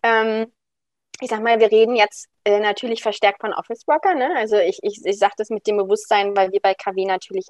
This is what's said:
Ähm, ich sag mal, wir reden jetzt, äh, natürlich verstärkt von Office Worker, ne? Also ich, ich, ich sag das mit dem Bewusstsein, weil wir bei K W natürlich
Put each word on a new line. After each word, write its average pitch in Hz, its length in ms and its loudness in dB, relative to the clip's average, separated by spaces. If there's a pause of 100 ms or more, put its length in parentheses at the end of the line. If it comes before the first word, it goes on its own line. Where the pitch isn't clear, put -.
Ähm, 226 500 0 (680)
ich 254 100 -8
sag 220 120 -6
mal, 226 160 2
wir 220 140 6
reden 226 240 4
jetzt, - 320 0 (160)
äh, 208 160 2
natürlich 214 420 -4
verstärkt 202 380 0
von 214 120 -6
Office - 360 -10
Worker, 320 260 2
ne? 285 220 -2
Also 214 200 -2
ich, 190 260 0
ich, 208 220 -6
ich 202 140 -2
sag 202 180 0
das 214 140 -6
mit 220 160 -6
dem 208 100 0
Bewusstsein, 202 600 0
weil 190 160 2
wir 202 80 0
bei 196 140 2
K 196 200 -8
W 190 100 -4
natürlich 190 460 -6